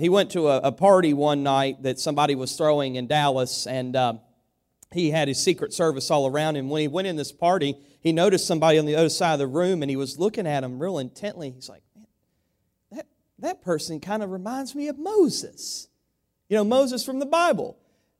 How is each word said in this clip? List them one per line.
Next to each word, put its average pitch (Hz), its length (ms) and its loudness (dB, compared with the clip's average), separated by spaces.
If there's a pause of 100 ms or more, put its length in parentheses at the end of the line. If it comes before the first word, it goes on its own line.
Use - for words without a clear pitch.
he 165 80 2
went 190 240 2
to 165 160 0
a, 139 140 4
a 135 100 2
party 180 420 4
one 143 300 0
night 135 400 0
that 131 160 -4
somebody 147 340 0
was 127 220 -6
throwing 147 400 2
in 127 100 -6
Dallas, 135 600 0
and, 127 260 -4
uh, 127 200 2 (760)
he 175 180 0
had 151 180 2
his 135 120 -2
Secret - 320 0
Service 156 380 -2
all 147 160 2
around 151 300 -2
him. 135 120 -6
When 151 120 -2
he 151 80 0
went 185 180 -4
in 185 80 -4
this 143 160 -6
party, 170 460 0 (240)
he 165 120 2
noticed 180 360 2
somebody 160 320 4
on 151 60 2
the 151 100 0
other 160 140 4
side 165 240 0
of 147 40 0
the 139 80 -2
room, 175 340 0
and 139 100 -2
he 135 60 -2
was 135 220 -6
looking 202 300 -2
at 143 160 -2
him 127 160 -8
real 175 180 -4
intently. 147 520 -10
He's 127 180 -18
like, 95 160 -20 (100)
"Man, 220 120 -20 (840)
that, 262 160 -16 (320)
that 359 240 -8
person 160 380 -4
kind 214 240 -6
of 190 60 -8
reminds 220 440 -8
me 294 140 -6
of 285 100 -8
Moses. - 880 -2 (640)
You 202 80 0
know, 214 60 4
Moses 247 420 2
from 262 140 -6
the 277 80 -4
Bible. 320 500 0 (440)